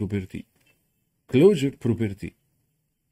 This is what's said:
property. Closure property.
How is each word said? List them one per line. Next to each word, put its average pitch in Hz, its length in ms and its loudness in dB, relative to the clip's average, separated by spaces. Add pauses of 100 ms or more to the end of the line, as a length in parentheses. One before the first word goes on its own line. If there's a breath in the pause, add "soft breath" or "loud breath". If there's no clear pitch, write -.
property. 98 400 -6 (920)
Closure 143 400 4 (140)
property. 107 420 -4 (840)